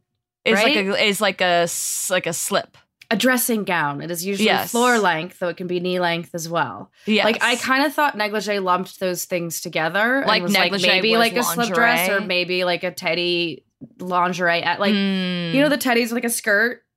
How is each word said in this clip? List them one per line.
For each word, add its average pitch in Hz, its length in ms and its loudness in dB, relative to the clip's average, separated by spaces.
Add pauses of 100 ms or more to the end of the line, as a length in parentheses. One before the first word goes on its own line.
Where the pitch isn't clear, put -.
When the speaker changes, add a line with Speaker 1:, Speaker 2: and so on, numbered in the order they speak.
(440)
Speaker 1:
It's 214 180 4
like 277 140 4
Speaker 2:
right? 196 100 0
Speaker 1:
a, 190 220 2
it's 202 120 0
like 196 200 0
a 175 240 4
s-, - 460 -6
like 180 160 0
a 165 60 -2
slip. - 440 -4 (340)
Speaker 2:
A 226 60 2
dressing 233 480 0
gown. 147 380 -2
It 160 80 -10
is 175 160 -6
usually 202 200 0
Speaker 1:
Yes. 170 260 2
Speaker 2:
floor 240 260 4
length, 175 400 0
though 180 100 -2
it 165 80 -6
can 190 120 -8
be 180 120 -2
knee 180 200 -2
length 170 340 -2
as 165 140 -8
well. 139 420 -4 (160)
Speaker 1:
Yes. 208 180 2
Speaker 2:
Like, 220 180 2
I 240 140 2
kinda 262 340 0
thought 277 260 0
negligee 208 420 -2
lumped 185 420 -2
those 180 240 -4
things 170 360 -6
together 180 580 0
and 269 80 -2
Speaker 1:
Like, 208 160 2
Speaker 2:
was 175 100 0
like, 190 120 4
Speaker 1:
negligee 180 240 0
Speaker 2:
maybe, 185 240 2
Speaker 1:
was 226 80 4
Speaker 2:
like, 226 160 0
a 240 80 0
slip 240 280 -2
dress 233 360 2
or 196 60 0
Speaker 1:
lingerie? 190 140 -2
Speaker 2:
maybe, 180 360 0
like, 175 200 -2
a 180 80 -2
teddy 175 720 -2 (360)
lingerie. 180 600 0
At, 170 180 -2
like, 202 140 2
Speaker 1:
Mm. 185 600 -2
Speaker 2:
you 269 60 4
know 294 80 4
the 285 100 0
teddies 240 260 0
with, 233 100 -6
like, 247 100 -4
a 233 60 -2
skirt? 226 520 0 (140)